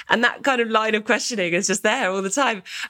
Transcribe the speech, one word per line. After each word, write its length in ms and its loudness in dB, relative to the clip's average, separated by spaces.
And 120 2
that 220 0
kind 160 2
of 100 0
line 260 2
of 100 -2
questioning 480 0
is 140 0
just 160 -2
there 280 0
all 100 -2
the 80 -4
time. 340 0